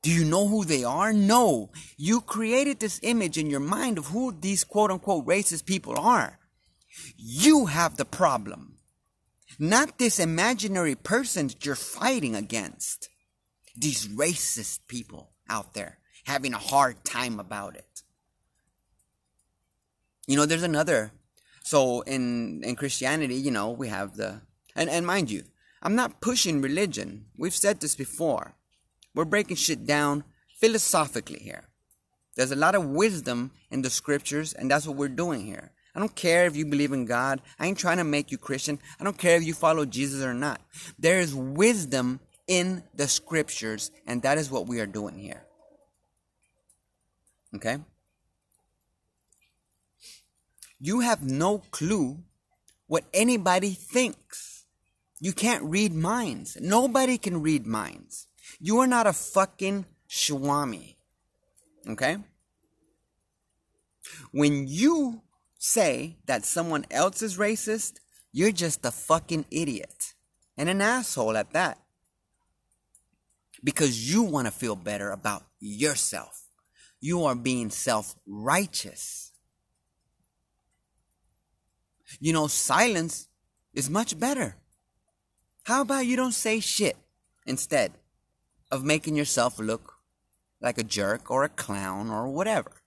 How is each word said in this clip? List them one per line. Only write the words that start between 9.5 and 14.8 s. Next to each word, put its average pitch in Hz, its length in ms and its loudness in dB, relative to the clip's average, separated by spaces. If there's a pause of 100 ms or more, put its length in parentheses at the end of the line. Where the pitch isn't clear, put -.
Not 214 400 2
this 233 200 2
imaginary 180 760 0
person 202 520 -2
that - 180 -10
you're 143 100 -2
fighting 202 600 -2
against. - 760 -6 (680)
These 120 300 -2
racist 120 800 -4